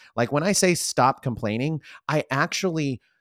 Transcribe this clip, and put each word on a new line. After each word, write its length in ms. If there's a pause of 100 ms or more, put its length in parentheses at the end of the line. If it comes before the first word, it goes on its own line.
(160)
Like, 160
when 120
I 80
say, 240
"Stop 480
complaining," 580 (260)
I 220
actually 720 (200)